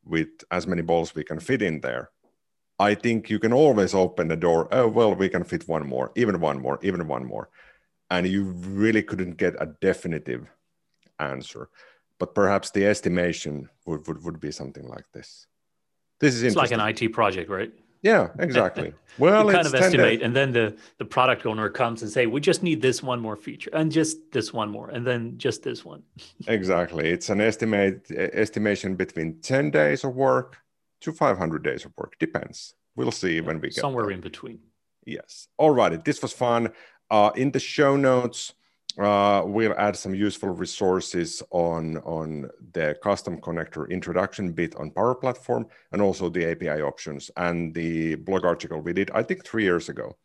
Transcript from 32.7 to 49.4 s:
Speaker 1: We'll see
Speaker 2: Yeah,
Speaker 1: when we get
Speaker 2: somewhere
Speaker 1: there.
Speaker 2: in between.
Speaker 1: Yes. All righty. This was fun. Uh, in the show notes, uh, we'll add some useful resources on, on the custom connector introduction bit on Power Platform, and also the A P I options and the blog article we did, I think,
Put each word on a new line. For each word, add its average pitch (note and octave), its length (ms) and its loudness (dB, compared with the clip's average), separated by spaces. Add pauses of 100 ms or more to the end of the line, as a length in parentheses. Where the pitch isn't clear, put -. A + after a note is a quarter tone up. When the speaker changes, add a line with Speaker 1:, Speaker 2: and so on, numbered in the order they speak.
Speaker 1:
We'll B2 160 -2
see F2+ 240 -2
Speaker 2:
Yeah, E2 100 -2
Speaker 1:
when E2 140 -2
we - 80 -6
get - 160 -6
Speaker 2:
somewhere B2+ 220 -2
Speaker 1:
there. G2 100 -4
Speaker 2:
in F#2 40 -12
between. A2+ 380 -16 (460)
Speaker 1:
Yes. - 440 -14 (120)
All D#3 100 8 (100)
righty. E2+ 160 4 (120)
This D3 140 -2
was B2 100 -6
fun. A#2 300 0 (480)
Uh, G#2 200 6 (120)
in C#3 80 2
the B2+ 100 -2 (160)
show C#3 200 6
notes, B2+ 440 2 (580)
uh, G2+ 480 4
we'll G#2+ 280 0 (120)
add G2+ 100 0
some F#2+ 180 -6
useful G2+ 360 0
resources F2+ 1000 -2
on, E2 460 -2 (220)
on D#2 320 -8 (220)
the D#2 300 -2
custom G2 320 -2 (120)
connector D#2+ 440 -6
introduction F2+ 600 -2
bit E2 240 -4
on D#2 140 -8
Power A#2 240 0
Platform, B2 520 -4 (260)
and G2 100 -2
also F#2 280 0
the E2+ 200 -2
A E2 100 -2
P F2 80 -4
I D2+ 140 -2
options C#2+ 540 -8
and E2+ 380 -2
the E2 420 -2
blog F2+ 280 -2
article E2+ 360 -2
we E2+ 120 -6
did, F#2+ 180 -2 (100)
I - 80 -2
think, F#3 160 -6